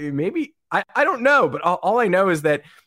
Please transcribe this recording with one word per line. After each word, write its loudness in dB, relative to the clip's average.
Maybe, -4
I, -2
I 2
don't -2
know, 4
but -6
all, 0
all 0
I 2
know 2
is -2
that 0